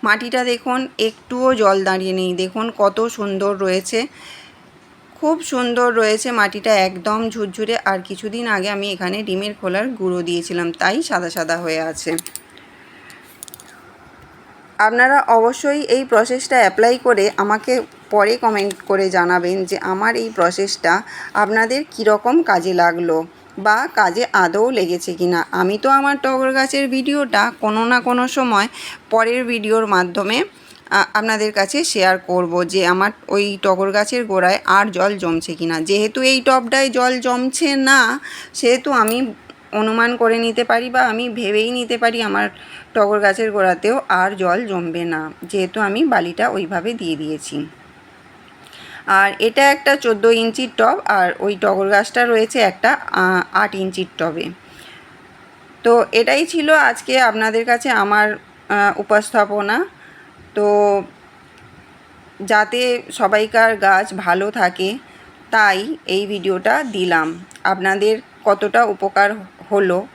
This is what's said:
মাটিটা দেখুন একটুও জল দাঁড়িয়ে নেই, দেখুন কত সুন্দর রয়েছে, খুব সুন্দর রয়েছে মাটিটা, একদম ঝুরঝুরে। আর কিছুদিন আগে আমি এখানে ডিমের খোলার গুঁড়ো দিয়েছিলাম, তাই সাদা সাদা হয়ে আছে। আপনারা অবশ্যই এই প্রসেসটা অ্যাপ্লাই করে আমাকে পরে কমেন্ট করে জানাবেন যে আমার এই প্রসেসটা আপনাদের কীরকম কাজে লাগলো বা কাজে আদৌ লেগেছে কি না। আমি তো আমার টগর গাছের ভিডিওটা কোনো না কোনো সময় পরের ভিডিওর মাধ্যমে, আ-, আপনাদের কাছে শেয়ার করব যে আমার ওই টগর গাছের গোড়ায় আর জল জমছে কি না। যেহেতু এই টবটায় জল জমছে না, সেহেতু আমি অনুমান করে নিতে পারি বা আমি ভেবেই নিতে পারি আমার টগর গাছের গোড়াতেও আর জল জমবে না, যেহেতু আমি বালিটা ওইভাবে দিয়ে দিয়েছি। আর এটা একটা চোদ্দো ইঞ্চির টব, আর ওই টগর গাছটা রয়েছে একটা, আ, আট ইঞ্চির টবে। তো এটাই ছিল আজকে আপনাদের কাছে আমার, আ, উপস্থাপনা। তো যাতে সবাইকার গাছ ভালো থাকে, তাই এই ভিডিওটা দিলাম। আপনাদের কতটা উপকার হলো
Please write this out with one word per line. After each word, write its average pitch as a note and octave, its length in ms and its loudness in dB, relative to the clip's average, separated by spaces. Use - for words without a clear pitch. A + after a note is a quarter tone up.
মাটিটা A#3 420 0
দেখুন B3 360 -2
একটুও B3+ 460 -2
জল G3+ 300 4
দাঁড়িয়ে F#3 360 -2
নেই, F#3 100 -2
দেখুন G#3+ 240 -4
কত G3+ 200 0
সুন্দর G3+ 440 -4
রয়েছে, F#3+ 360 -2
খুব D#4 260 0
সুন্দর B3 460 0
রয়েছে G#3+ 320 0
মাটিটা, G#3 400 0
একদম F#3+ 340 -4
ঝুরঝুরে। A3 440 -6
আর F#3+ 80 -2
কিছুদিন G#3+ 400 -10
আগে G3+ 280 -2
আমি G3+ 180 -6
এখানে F3+ 280 -6
ডিমের G3+ 320 -6
খোলার G3 320 -4
গুঁড়ো F3+ 240 -4
দিয়েছিলাম, E3+ 500 -4
তাই F3+ 300 -2
সাদা F3+ 280 -4
সাদা E3 340 -4
হয়ে D#3+ 160 -2
আছে। D#3+ 200 -8
আপনারা B3 400 4
অবশ্যই C4 520 2
এই C4 80 0
প্রসেসটা B3+ 540 0
অ্যাপ্লাই A3+ 400 4
করে A#3 260 2
আমাকে G#3 360 0
পরে G#3 260 4
কমেন্ট G#3 400 -2
করে G3 220 2
জানাবেন F3+ 540 2
যে F#3+ 120 -6
আমার G#3 240 0
এই A3+ 140 -4
প্রসেসটা F#3 640 0
আপনাদের A3 460 0
কীরকম A3 520 2
কাজে F#3 320 0
লাগলো E3+ 420 2
বা G#3+ 200 2
কাজে G3+ 380 2
আদৌ G3 380 2
লেগেছে F3+ 440 -2
কি F3 120 -2
না। F3 140 0
আমি F#3 260 0
তো C4+ 120 -2
আমার C#4 320 2
টগর C4 300 0
গাছের C4+ 360 0
ভিডিওটা C4 540 0
কোনো G#3+ 240 0
না B3 160 2
কোনো B3 280 0
সময় A#3+ 400 0
পরের A3+ 340 2
ভিডিওর A3 420 0
মাধ্যমে, F#3+ 520 0
আ-, G3 240 2
আপনাদের G#3+ 380 0
কাছে G3 320 0
শেয়ার F#3 320 2
করব F3+ 260 0
যে F#3 220 -2
আমার F#3+ 240 2
ওই G3+ 160 0
টগর F#3+ 300 0
গাছের G#3 320 0
গোড়ায় F#3+ 420 2
আর G3 240 4
জল F#3 280 0
জমছে E3+ 360 -4
কি E3 120 -6
না। E3 140 -2
যেহেতু G#3 420 -2
এই C4 180 4
টবটায় C4 500 2
জল B3 300 0
জমছে B3+ 560 -2
না, C4+ 240 4
সেহেতু B3+ 400 0
আমি A3+ 260 2
অনুমান A3 440 0
করে A#3 220 2
নিতে A#3 260 -2
পারি A#3 260 0
বা B3+ 120 2
আমি A#3 160 -4
ভেবেই A3 420 -2
নিতে A#3+ 280 -4
পারি A#3 240 0
আমার G#3 240 -2
টগর G#3 260 2
গাছের G#3 300 2
গোড়াতেও G3 460 2
আর F#3 280 2
জল F#3 300 0
জমবে F3 380 -6
না, E3 160 -4
যেহেতু F#3 300 -4
আমি G#3 240 -2
বালিটা F#3+ 440 0
ওইভাবে F#3+ 460 -4
দিয়ে E3+ 220 -6
দিয়েছি। D3+ 400 -10
আর G3 220 4
এটা C#4 300 2
একটা C#4+ 260 2
চোদ্দো A3+ 340 4
ইঞ্চির A3+ 460 0
টব, B3 200 4
আর F#3+ 200 4
ওই G#3 160 -2
টগর G3 320 0
গাছটা G#3 380 2
রয়েছে A3+ 340 0
একটা, G#3 300 2
আ, F#3 120 2
আট G3+ 220 0
ইঞ্চির F#3 420 -6
টবে। D#3+ 300 -4
তো A#3 100 4
এটাই B3+ 340 2
ছিল D#4 220 -2
আজকে A#3+ 320 -4
আপনাদের A3 440 0
কাছে A#3+ 260 0
আমার, G#3 440 2
আ, - 440 -8
উপস্থাপনা। G#3 800 0
তো G#3 120 0
যাতে G#3+ 400 0
সবাইকার A3 640 2
গাছ G3 380 2
ভালো F#3 360 0
থাকে, F#3+ 380 -2
তাই G#3 280 4
এই F#3+ 200 0
ভিডিওটা F#3+ 480 -2
দিলাম। E3+ 320 0
আপনাদের F#3+ 500 0
কতটা G#3 400 2
উপকার G3 440 0
হলো F#3+ 280 2